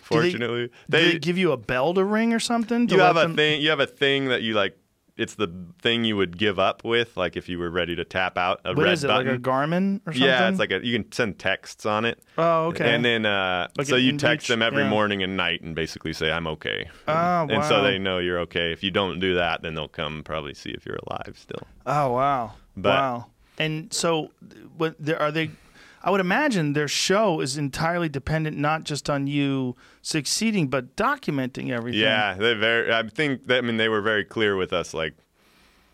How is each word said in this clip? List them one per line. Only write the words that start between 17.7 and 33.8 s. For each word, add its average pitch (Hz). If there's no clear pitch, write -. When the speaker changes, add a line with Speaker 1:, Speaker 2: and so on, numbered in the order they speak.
Speaker 2:
wow. 101
Speaker 1:
they 98
know 95
you're 90
okay. 85
If 82
you 98
don't 90
do 92
that, 85
then 82
they'll 76
come 78
probably 73
see -
if -
you're 50
alive -
still. -
Speaker 2:
Oh, 135
wow. 127
Speaker 1:
But 98
Speaker 2:
Wow. 120
And 156
so, 165
what, 160
there, 156
are 151
they, 156
I 180
would 196
imagine 185
their 147
show 185
is 139
entirely 160
dependent 156
not 156
just 151
on 139
you 139
succeeding, 175
but 127
documenting 139
everything. 120
Speaker 1:
Yeah, 107
they 110
very, 113
I 113
think 139
that, 123
I -
mean, 117
they 110